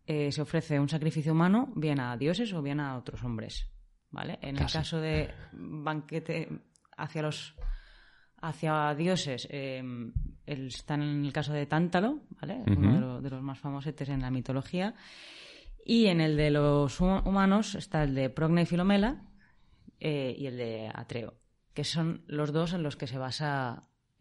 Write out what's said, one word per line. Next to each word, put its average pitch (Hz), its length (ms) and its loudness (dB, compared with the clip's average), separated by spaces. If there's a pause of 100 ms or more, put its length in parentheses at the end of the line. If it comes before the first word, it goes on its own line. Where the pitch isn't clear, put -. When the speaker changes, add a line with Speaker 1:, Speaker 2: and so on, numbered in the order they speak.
Speaker 1:
eh, 147 260 0
se 156 80 -4
ofrece 151 400 0
un 143 80 2
sacrificio 156 440 0
humano, 190 440 4
bien 151 240 0
a 123 160 -4
dioses 175 380 0
o 160 80 -4
bien 143 180 -2
a 139 160 -4
otros 113 280 -10
hombres, 110 440 -6 (420)
¿vale? - 300 -8
En 139 160 -6
el 143 60 0
Speaker 2:
Casi. 147 160 0
Speaker 1:
caso 160 220 -2
de 156 280 0 (240)
banquete 156 960 -6 (480)
hacia - 260 -6
los, - 340 -6 (840)
hacia 151 540 0
dioses, 165 560 0
eh, 135 320 -6 (640)
el, 135 220 -6
está - 260 -6
en 147 300 0
el 139 80 -2
caso 147 200 -2
de 147 140 -2
Tántalo, 180 540 2 (200)
¿vale? - 220 -8
Speaker 2:
Ujú. 101 160 4
Speaker 1:
Uno 98 160 8
de - 60 6
lo-, 127 220 -4
de 135 80 -6
los 131 120 -6
más 135 160 -6
famosetes 139 520 -6
en 139 120 -2
la 127 80 -4
mitología. 135 640 -2 (880)
Y 226 220 6
en 170 140 6
el 156 160 4
de 151 140 6
los 147 500 4
hu-, 185 260 4
humanos 196 480 4
está 160 300 0
el 139 100 0
de 135 160 0
Procne 160 320 4
y 165 40 4
Filomela, 196 580 2 (760)
eh, 139 400 -2
y 139 80 -6
el 123 100 -8
de 113 380 -6
Atreo, 117 400 -8 (400)
que 147 80 -4
son 160 460 -2
los 147 240 -2
dos 165 200 0
en 180 120 -2
los 143 120 -4
que 139 120 -8
se 135 100 -6
basa, 131 720 -4 (320)